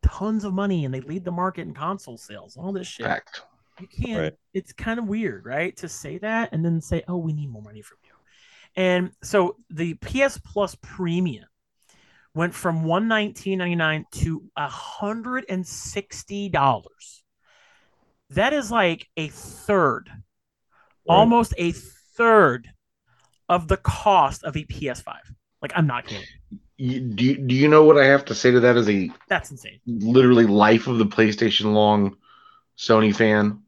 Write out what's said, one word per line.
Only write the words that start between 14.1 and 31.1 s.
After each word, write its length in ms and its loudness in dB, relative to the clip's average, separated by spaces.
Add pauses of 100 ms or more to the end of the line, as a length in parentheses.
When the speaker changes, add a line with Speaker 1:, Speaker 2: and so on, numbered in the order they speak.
Speaker 1:
to 320 -6 (140)
a 120 -8
hundred 800 -10
and 180 -6
sixty 840 -12
dollars. 720 -4 (1040)
That 240 0
is, 160 -4
like, 380 -2 (100)
a 100 -6
third, 800 -2
Speaker 3:
Right. 140 -20 (960)
Speaker 1:
almost 420 4
a 140 -2
third 960 2 (800)
of 200 0
the 80 0
cost 680 0
of 120 -8
a 80 -8
P 240 -10
S 140 -8
five. 300 -18 (280)
Like, 160 -10
I'm 100 2
not 200 -4
kidding. 180 -14 (540)
Speaker 2:
You, 220 -6
do 240 -4
you, 120 2 (100)
do 80 0
you 140 4
know 160 8
what 140 10
I 80 6
have 200 4
to 80 -6
say 160 2
to 100 6
that 160 6
as 120 2
a 220 0 (180)
Speaker 1:
That's 220 -4
insane. 360 -20
Speaker 2:
literally 600 6
life 400 4
of 120 -2
the 80 4
PlayStation 680 0